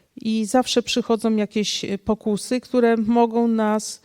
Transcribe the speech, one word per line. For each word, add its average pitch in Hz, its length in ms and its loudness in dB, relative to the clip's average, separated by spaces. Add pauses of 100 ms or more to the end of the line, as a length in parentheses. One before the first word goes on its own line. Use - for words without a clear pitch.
(160)
i 220 280 -2
zawsze 247 380 2
przychodzą 226 540 0
jakieś, 208 480 -2
y, 202 140 -6
pokusy, 220 600 -2
które 233 360 2
mogą 233 520 2
nas 214 560 -2